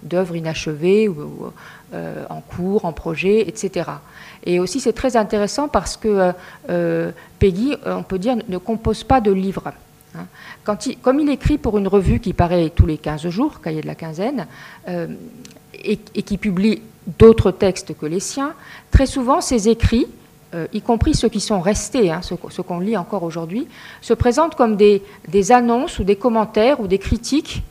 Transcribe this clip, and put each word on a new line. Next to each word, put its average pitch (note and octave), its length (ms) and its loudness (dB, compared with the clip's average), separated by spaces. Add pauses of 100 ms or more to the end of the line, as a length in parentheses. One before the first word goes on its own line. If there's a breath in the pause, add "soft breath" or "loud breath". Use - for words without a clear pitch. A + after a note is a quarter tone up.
d'œuvres F3 340 -2
inachevées, E3 720 0
ou, D3+ 120 -6
ou, D3 300 -12 (420 loud breath)
euh, E3 360 -10
en D#3 120 -12
cours, F#3+ 440 -2
en E3 80 -4
projet, E3 560 0
et D#3+ 60 -10
cetera. D#3 460 -6 (440 loud breath)
Et F3+ 140 0
aussi, F#3 200 -2
c'est A#3 140 0
très A#3+ 240 0
intéressant G#3+ 500 0
parce G#3 300 -2
que, - 100 -4
euh, F#3+ 240 2 (380 loud breath)
euh, E3+ 420 -2 (280 loud breath)
Peggy, G#3 360 2 (100)
euh, F3+ 100 -4
on F#3 80 -6
peut F#3+ 160 -6
dire, A#3 180 0 (100)
ne F3+ 100 -6
compose A3 460 -4
pas C4 180 2
de G#3 100 2
livres, F#3+ 420 -4 (420)
hein. E3+ 100 -14 (380 loud breath)
Quand G#3 220 -4
il, C4 120 -6
comme C4+ 220 2
il D4 100 2
écrit C#4+ 280 2
pour A3 200 -2
une G3 100 0
revue G3+ 320 4
qui F3+ 140 -4
paraît F3 360 2
tous - 160 4
les D#3 120 -2
quinze D3+ 320 -6
jours, B3 320 -4
Cahier D#3 200 -6
de D3+ 60 -8
la D3+ 80 -10
quinzaine, F3 500 -6 (420 loud breath)
euh, F3 200 -6 (680)
et, - 260 -4 (160)
et - 80 -6
qui G3+ 140 -6
publie G3+ 440 0 (360)
d'autres A3 340 8
textes F3+ 460 -2
que - 80 -10
les E3+ 140 -2
siens, C#4 340 -6 (380 loud breath)
très C4+ 140 6
souvent, C4+ 360 0
ses A3 260 0
écrits, A3+ 400 2 (460)
euh, E3 200 -6
y G#3+ 80 -4
compris A#3+ 340 2
ceux A#3 140 2
qui G#3+ 100 -4
sont G3+ 200 -2
restés, G#3 520 0
hein, D#3+ 100 -4
ceux, F3 160 -8 (120)
ceux - 140 -10
qu'on F3 160 -6
lit G#3 180 -2
encore F3+ 260 -4
aujourd'hui, E3+ 440 -6 (340 loud breath)
se - 120 0
présentent B3 420 2
comme A3 200 4
des, G3+ 260 6 (260 loud breath)
des F#3 240 2
annonces B3 480 2
ou G#3+ 40 -2
des G3+ 140 2
commentaires A3+ 600 2
ou G#3 80 -6
des F#3+ 120 0
critiques - 720 -2